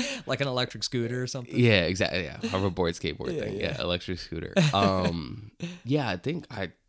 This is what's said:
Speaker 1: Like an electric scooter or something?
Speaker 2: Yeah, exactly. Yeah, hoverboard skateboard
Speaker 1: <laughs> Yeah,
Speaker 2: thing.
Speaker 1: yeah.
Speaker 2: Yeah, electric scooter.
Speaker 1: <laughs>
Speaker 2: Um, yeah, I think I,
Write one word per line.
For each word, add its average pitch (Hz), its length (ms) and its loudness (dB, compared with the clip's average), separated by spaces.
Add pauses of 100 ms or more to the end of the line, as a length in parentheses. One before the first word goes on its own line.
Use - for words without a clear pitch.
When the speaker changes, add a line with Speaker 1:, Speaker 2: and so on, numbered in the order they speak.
(260)
Speaker 1:
Like 131 160 -2
an 139 80 0
electric 123 340 -2
scooter 123 400 -2
or 123 40 -4
something? 127 300 -6
Speaker 2:
Yeah, 110 260 8
exactly. 92 420 2
Yeah, 71 120 -10
hoverboard 92 600 2
skateboard 90 340 -4
Speaker 1:
<laughs> - 20 -2
Yeah, 143 80 -2
Speaker 2:
thing. 101 140 -4
Speaker 1:
yeah. 92 200 -2
Speaker 2:
Yeah, - 40 -4
electric 87 380 -2
scooter. 85 340 -8 (100)
Speaker 1:
<laughs> 147 100 4
Speaker 2:
Um, 95 760 2 (340)
yeah, 131 240 0
I 92 80 -2
think 151 340 -6
I, 95 200 -6 (180)